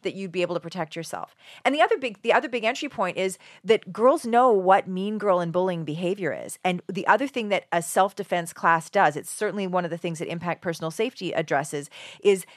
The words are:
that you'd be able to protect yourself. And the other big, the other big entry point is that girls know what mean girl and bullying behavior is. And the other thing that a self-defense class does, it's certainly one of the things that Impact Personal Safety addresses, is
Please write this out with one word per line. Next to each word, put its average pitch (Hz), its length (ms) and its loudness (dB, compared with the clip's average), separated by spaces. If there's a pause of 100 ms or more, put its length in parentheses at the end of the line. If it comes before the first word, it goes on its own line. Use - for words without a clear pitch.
that - 120 -4
you'd 190 180 -8
be 180 100 -2
able 175 140 -2
to 165 40 -4
protect 170 360 -8
yourself. - 380 -10 (300)
And 262 100 2
the 302 60 0
other 427 160 4
big, 254 260 -8
the 233 120 2
other 262 140 2
big 226 160 -4
entry 269 240 -2
point 190 280 -4
is 190 220 -2 (240)
that 190 300 2
girls 247 340 4
know 240 260 6
what 190 360 6
mean 196 280 -4
girl 202 220 2
and 170 140 -2
bullying 180 320 0
behavior 170 480 -4
is. 62 320 -10
And 180 240 -2
the 185 180 -6
other 220 220 4
thing 214 220 -6
that 185 200 0
a 170 100 0
self-defense 190 720 -2
class 165 380 2
does, 165 240 4
it's - 160 -8
certainly 196 380 -4
one 180 160 -2
of 165 80 -6
the 170 40 -4
things 165 220 -6
that 185 80 -6
Impact 170 340 -6
Personal 160 300 -6
Safety 220 400 -4
addresses, 147 580 -2 (320)
is 190 240 4 (120)